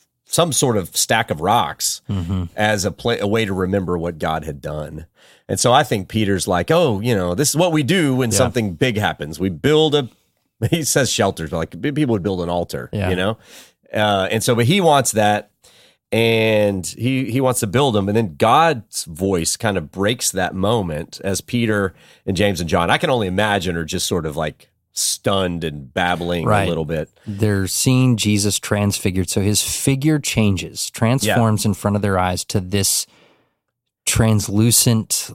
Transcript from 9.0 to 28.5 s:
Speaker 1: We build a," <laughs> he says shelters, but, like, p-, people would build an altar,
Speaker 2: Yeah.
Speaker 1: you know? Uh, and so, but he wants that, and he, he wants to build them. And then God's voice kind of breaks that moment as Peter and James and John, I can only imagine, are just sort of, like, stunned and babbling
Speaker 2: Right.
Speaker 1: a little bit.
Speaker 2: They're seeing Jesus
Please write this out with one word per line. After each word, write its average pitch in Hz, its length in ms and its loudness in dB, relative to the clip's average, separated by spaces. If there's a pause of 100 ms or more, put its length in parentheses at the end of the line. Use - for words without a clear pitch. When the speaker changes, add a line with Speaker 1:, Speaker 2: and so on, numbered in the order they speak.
Speaker 1:
We 92 120 0
build 151 440 2
a," 131 140 0 (300)
<laughs> - 320 -4
he 170 120 0
says 135 300 0
shelters, 95 380 0
but, 87 80 -4
like, 82 240 -6
p-, 147 100 -4
people 135 220 0
would 95 80 -2
build 95 180 -2
an 85 80 -4
altar, 87 440 -4
Speaker 2:
Yeah. 98 180 -2
Speaker 1:
you 92 60 0
know? 98 220 -2 (540)
Uh, 104 380 0
and 110 120 0
so, 123 120 2
but 117 100 2
he 185 160 4
wants 151 320 4
that, 104 380 2 (600)
and 110 760 2
he, 131 440 -4
he 131 120 0
wants 127 180 0
to 117 60 -2
build 120 280 2
them. 101 140 2
And 104 80 0
then 92 200 0
God's 135 680 2
voice 87 520 -2
kind 104 200 -2
of 76 140 -6
breaks 104 400 -2
that 92 240 -2
moment 95 680 -2
as 95 200 -4
Peter 107 500 -2 (320)
and 95 120 -2
James 101 240 2
and 82 100 -4
John, 87 200 2
I 139 60 4
can 151 140 0
only 117 160 0
imagine, 92 500 0
are 82 80 -4
just 85 220 -4
sort 85 180 -2
of, 73 120 -6
like, 78 340 -6 (240)
stunned 92 720 -2
and 73 280 -8
babbling 87 540 -2
Speaker 2:
Right. 101 180 2
Speaker 1:
a 92 40 -2
little 82 160 -2
bit. 78 260 -6 (160)
Speaker 2:
They're 101 400 0
seeing 127 520 2
Jesus 104 400 2